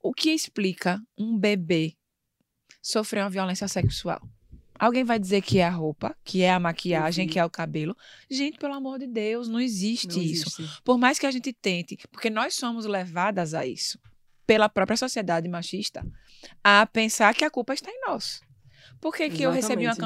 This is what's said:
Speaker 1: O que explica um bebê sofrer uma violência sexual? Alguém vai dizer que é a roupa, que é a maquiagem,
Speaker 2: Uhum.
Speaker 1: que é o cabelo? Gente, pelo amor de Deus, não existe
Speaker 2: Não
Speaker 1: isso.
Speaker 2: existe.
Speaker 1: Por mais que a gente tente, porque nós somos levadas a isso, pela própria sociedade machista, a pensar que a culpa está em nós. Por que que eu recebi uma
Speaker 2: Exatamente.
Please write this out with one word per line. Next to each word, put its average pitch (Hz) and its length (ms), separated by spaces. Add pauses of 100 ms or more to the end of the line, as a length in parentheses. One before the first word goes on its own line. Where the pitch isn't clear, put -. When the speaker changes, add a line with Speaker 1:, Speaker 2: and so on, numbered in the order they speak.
Speaker 1:
O - 120
que - 160
explica 190 680 (200)
um 226 180
bebê 175 580 (880)
sofrer 214 400
uma 202 80
violência 190 380
sexual? - 520 (580)
Alguém 240 260
vai 226 140
dizer 196 240
que - 160
é 180 60
a 170 60
roupa, 160 440 (100)
que 185 180
é 180 80
a 185 100
maquiagem, 170 680
Speaker 2:
Uhum. 156 60
Speaker 1:
que 180 60
é 170 60
o 170 60
cabelo? 156 440 (360)
Gente, 277 280
pelo 285 160
amor 269 240
de 269 80
Deus, 226 420
não 226 120
existe 220 460 (100)
Speaker 2:
Não 185 60
Speaker 1:
isso. 160 380
Speaker 2:
existe. 156 240
Speaker 1:
Por 247 140
mais 247 200
que 285 80
a 277 40
gente 254 220
tente, 175 460 (120)
porque - 180
nós 220 260
somos 233 300
levadas 180 720
a 139 120
isso, - 320 (480)
pela 214 220
própria 190 280
sociedade 175 520
machista, 175 580 (560)
a 202 240
pensar 220 480
que 302 100
a 302 60
culpa - 240
está - 160
em 508 160
nós. - 360 (580)
Por 320 140
que 311 160
que 311 120
eu 262 80
recebi 233 340
uma 233 80
Speaker 2:
Exatamente. 226 140